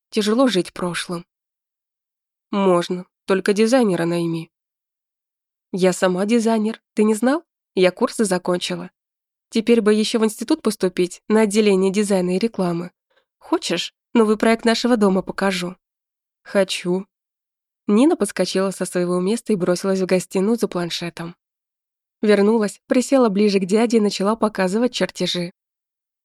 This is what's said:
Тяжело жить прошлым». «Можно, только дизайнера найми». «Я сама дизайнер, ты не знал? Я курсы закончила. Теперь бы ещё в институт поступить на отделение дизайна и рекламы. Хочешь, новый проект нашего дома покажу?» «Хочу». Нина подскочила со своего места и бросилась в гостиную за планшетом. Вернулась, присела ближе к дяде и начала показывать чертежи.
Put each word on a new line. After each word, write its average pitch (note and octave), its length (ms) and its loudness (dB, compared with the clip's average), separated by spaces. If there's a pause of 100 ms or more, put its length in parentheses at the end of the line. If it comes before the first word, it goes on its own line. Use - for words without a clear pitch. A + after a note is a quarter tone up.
Тяжело A3 380 2
жить F3+ 240 -2
прошлым». F3 540 -8 (1200)
«Можно, F3+ 560 0 (200)
только F#3+ 280 0
дизайнера G#3+ 520 2
найми». E3+ 460 -4 (1200)
«Я F#3 180 2
сама F#3 340 -2
дизайнер, A3 560 -2 (120)
ты G#3+ 100 0
не A3 100 2
знал? B3+ 300 0 (320)
Я F3+ 160 4
курсы A#3 320 -2
закончила. F3+ 680 -4 (600)
Теперь A#3 320 2
бы G#3 120 2
ещё G#3+ 260 0
в A3 60 2
институт A3+ 360 -2
поступить F3+ 640 -2
на G#3+ 140 4
отделение G3 500 2
дизайна F#3 460 0
и - 20 -4
рекламы. F3+ 520 -4 (460)
Хочешь, - 560 -4 (200)
новый A3 240 2
проект A3+ 260 0
нашего A#3 320 0
дома F#3+ 260 2
покажу?» F#3 540 -6 (640)
«Хочу». F#3+ 640 -2 (800)
Нина C4 300 4
подскочила F#3+ 560 -2
со F#3 140 -8
своего F3+ 340 -2
места G3+ 320 -2
и G#3+ 60 0
бросилась F3+ 420 -2
в F#3 60 0
гостиную F#3+ 520 0
за G3+ 120 -4
планшетом. E3+ 640 -8 (880)
Вернулась, G#3 640 2
присела B3+ 400 2
ближе G3+ 320 2
к F#3+ 60 0
дяде A3 320 2
и G#3+ 40 2
начала G3+ 360 -2
показывать G#3+ 560 -2
чертежи. F3+ 580 -4 (720)